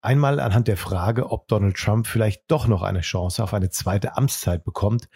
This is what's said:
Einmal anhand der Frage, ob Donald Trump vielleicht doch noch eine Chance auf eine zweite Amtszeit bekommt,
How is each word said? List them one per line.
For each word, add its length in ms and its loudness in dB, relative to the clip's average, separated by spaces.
Einmal 360 2
anhand 260 2
der 100 2
Frage, 540 -2
ob 160 -6
Donald 300 2
Trump 320 0
vielleicht 400 0
doch 180 2
noch 160 2
eine 200 -2
Chance 380 -4
auf 140 -2
eine 160 0
zweite 460 -4
Amtszeit 480 -2
bekommt, 520 -2